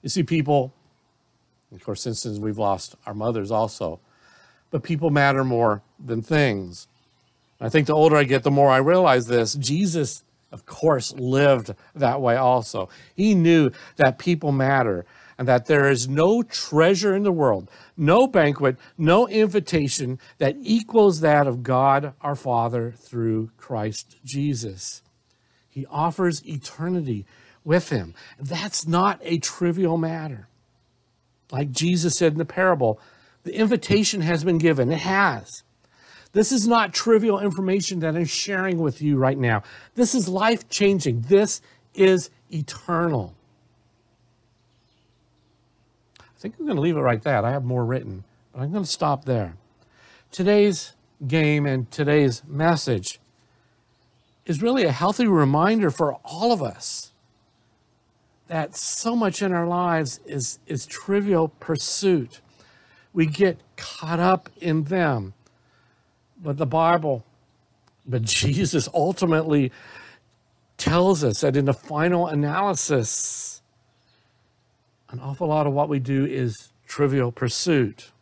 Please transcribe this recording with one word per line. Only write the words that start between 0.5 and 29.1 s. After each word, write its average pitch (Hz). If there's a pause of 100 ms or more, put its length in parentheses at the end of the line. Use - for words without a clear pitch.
of 90
course, 101
since 117
then, 104
we've 107
lost 98 (100)
our 104
mothers 107
also. 104 (720)
But 147
people 160
matter 139
more 117 (160)
than 117
things. 104 (760)
I 113
think 147
the 151
older 156
I 143
get, 131
the 143
more 139
I 131
realize 139
this. 117
Jesus, 151 (260)
of -
course, 147
lived 127 (200)
that 139
way 120
also. 123 (260)
He 208
knew 165 (260)
that 131
people 165
matter 131 (320)
and 127
that 123
there 143
is 127
no 175
treasure 185
in 202
the 202
world, 123 (260)
no 180
banquet, 143 (220)
no 180
invitation 165 (200)
that 143
equals 214
that 147
of 123
God 135
our 147
Father 120
through 113
Christ 107
Jesus. 123 (680)
He 135
offers 165
eternity 151 (400)
with 170
him. 90 (260)
That's 160
not 180